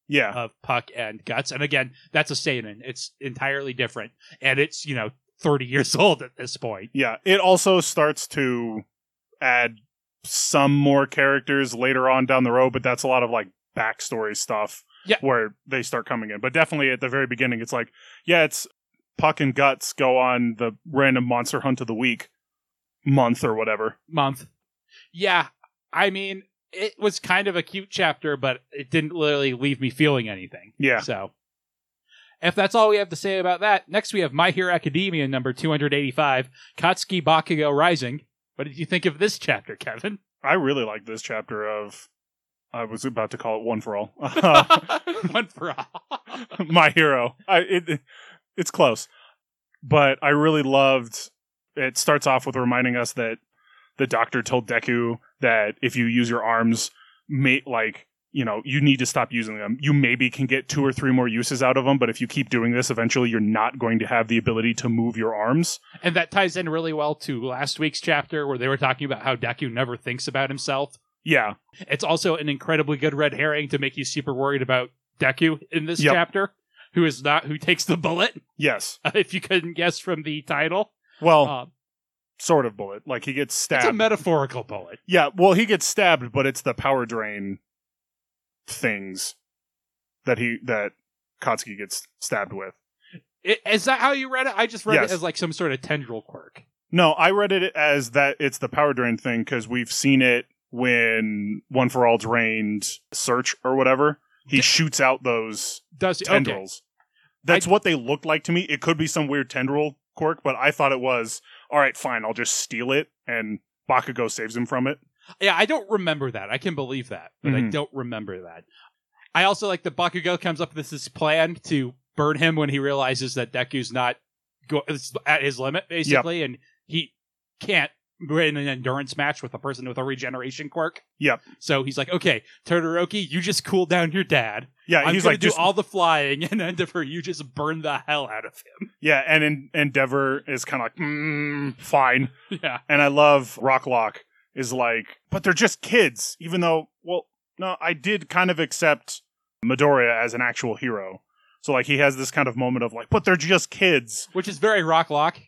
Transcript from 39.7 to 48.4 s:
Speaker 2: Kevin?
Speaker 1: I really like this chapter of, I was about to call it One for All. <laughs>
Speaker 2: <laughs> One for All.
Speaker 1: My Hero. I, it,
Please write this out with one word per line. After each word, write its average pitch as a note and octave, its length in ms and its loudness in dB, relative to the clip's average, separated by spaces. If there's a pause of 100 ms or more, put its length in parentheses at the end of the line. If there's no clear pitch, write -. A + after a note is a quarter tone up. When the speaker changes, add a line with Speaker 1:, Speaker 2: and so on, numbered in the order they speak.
Speaker 2:
Kevin? C3+ 440 -8 (240)
Speaker 1:
I C#3+ 100 2
really C#3 300 2
like G#2+ 220 -8
this A2 160 -10
chapter G#2+ 460 -6
of, G#2+ 420 -8 (640)
I A#2 120 -6
was A2 200 -10
about A2+ 260 -4
to A#2+ 60 -12
call A2 220 -4
it A2+ 40 -12
One A2+ 180 -2
for G#2+ 140 -6
All. G#2+ 220 -6
<laughs> - 0 -
Speaker 2:
<laughs> D#4+ 1120 2
One A#3+ 160 -2
for - 300 -10
All. - 440 -12 (440)
Speaker 1:
My D#3+ 240 6
Hero. C#3 460 2 (120)
I, F#3 120 6
it, F3 420 -2 (560)